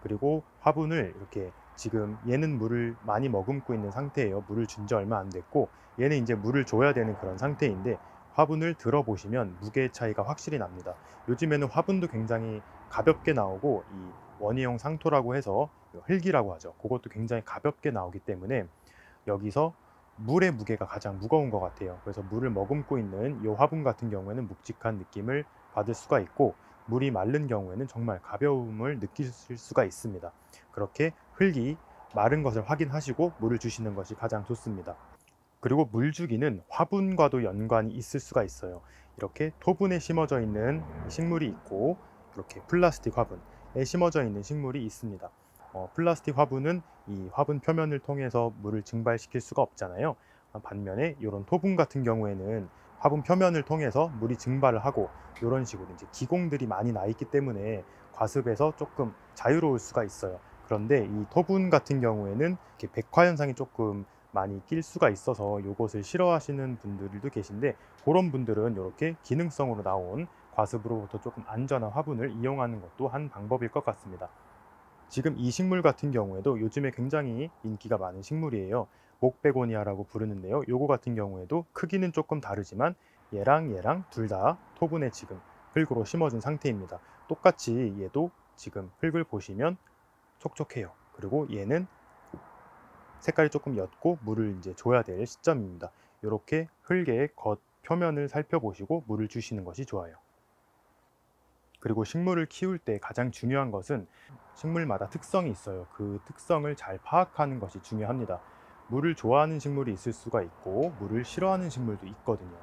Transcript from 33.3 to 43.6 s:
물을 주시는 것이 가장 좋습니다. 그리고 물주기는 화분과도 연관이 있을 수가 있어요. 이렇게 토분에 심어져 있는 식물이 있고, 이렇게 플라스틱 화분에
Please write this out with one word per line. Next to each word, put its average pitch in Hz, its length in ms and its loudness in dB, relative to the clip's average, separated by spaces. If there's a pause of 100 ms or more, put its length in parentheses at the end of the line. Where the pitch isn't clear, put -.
물을 113 220 2
주시는 110 340 -4
것이 98 220 -8
가장 110 300 -4
좋습니다. 98 500 -6 (640)
그리고 139 320 4
물주기는 127 800 0
화분과도 175 760 4
연관이 110 480 2
있을 127 280 -6
수가 - 240 2
있어요. 90 380 -8 (360)
이렇게 151 420 -4
토분에 185 400 2
심어져 151 420 2
있는 113 420 0 (260)
식물이 165 380 0
있고, 113 500 -2 (360)
이렇게 - 280 -12
플라스틱 170 540 2
화분에 - 680 -4